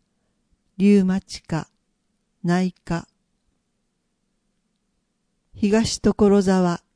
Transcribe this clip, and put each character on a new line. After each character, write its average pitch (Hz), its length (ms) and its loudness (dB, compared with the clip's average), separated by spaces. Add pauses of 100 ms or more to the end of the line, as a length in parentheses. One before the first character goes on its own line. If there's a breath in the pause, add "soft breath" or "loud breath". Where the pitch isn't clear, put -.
(760)
リ 202 200 4
ウ 190 80 2
マ 185 160 -4
チ - 220 -18
科、 - 240 -8 (760)
内 180 300 -2 (100)
科。 170 240 -8 (2500)
東 214 460 -2
所 202 420 2
沢 180 400 0 (140)